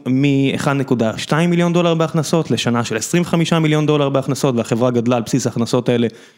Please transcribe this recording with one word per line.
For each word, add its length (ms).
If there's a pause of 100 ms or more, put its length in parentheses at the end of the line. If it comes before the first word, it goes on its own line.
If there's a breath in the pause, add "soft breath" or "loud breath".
מאחד 680
נקודה 420
שתיים 320
מיליון 220
דולר 220
בהכנסות, 560
לשנה 340
של 120
עשרים 260
וחמישה 360
מיליון 280
דולר 220
בהכנסות, 480
והחברה 340
גדלה 260
על 60
בסיס 240
ההכנסות 420
האלה 180 (320 loud breath)